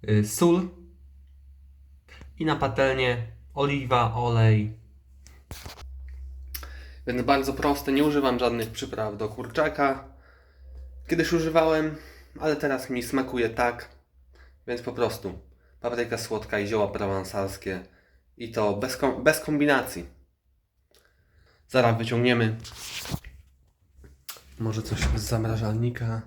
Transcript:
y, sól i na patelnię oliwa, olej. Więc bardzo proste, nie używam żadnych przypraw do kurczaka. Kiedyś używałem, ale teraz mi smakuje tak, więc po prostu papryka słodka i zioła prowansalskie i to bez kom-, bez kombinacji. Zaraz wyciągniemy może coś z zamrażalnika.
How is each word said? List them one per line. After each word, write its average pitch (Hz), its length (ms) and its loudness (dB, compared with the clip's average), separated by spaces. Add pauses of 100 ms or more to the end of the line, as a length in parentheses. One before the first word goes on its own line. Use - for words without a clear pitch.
(100)
y, 104 180 6
sól 175 420 4 (1700)
i 160 60 -2
na 156 100 2
patelnię 131 720 2 (260)
oliwa, 131 600 2
olej. 113 640 4 (2250)
Więc 123 140 -2
bardzo 135 320 2
proste, 143 380 0
nie 135 120 6
używam 139 360 4
żadnych 117 320 0
przypraw 110 460 -6
do 107 120 -4
kurczaka. 135 800 0 (1000)
Kiedyś 165 260 2
używałem, 160 640 2 (440)
ale 151 160 0
teraz 139 340 -2
mi 123 140 -2
smakuje 127 460 0
tak, 120 400 -2 (760)
więc 120 140 -6
po - 120 -8
prostu 104 460 -4 (420)
papryka 117 360 -2
słodka 107 420 -4
i 101 80 -2
zioła 107 200 2
prowansalskie 98 960 -4 (540)
i 113 140 -10
to 107 240 0
bez 123 220 -4
kom-, 131 260 -2
bez 151 160 4
kombinacji. 143 720 0 (1600)
Zaraz 117 300 4
wyciągniemy 117 600 2 (2000)
może 110 220 -2
coś - 180 -4
z 113 220 2
zamrażalnika. 113 1040 -2